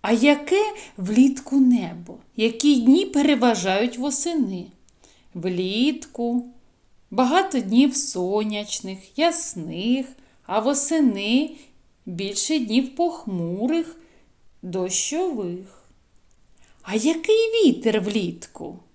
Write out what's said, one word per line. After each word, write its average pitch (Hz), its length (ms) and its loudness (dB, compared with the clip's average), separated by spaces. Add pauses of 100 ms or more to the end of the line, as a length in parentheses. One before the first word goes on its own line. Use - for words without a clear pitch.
А 202 120 -2
яке 294 600 2 (220)
влітку 254 640 2
небо? 196 580 0 (180)
Які 240 440 2
дні 277 260 6
переважають 240 920 2
восени? 254 680 -4 (680)
Влітку 226 1080 -2 (680)
багато 262 500 2
днів 233 360 4
сонячних, 208 1200 -4
ясних, 240 880 -2 (400)
а 202 140 0
восени 262 920 0 (560)
більше 196 520 -4
днів 247 360 0
похмурих, 247 1040 -2 (680)
дощових. 190 1200 -4 (1000)
А 185 120 -8
який 320 420 2
вітер 285 640 2
влітку? 180 760 -6 (160)